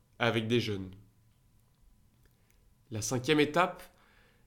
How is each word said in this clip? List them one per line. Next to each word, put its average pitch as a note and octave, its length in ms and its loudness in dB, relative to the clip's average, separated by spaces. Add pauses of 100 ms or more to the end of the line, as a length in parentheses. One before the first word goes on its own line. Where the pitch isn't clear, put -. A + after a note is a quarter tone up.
(180)
avec A2+ 300 0
des A#2 120 2
jeunes. G2 300 -6 (2000)
La A2 100 -6
cinquième C3+ 400 0
étape E3 420 2 (640)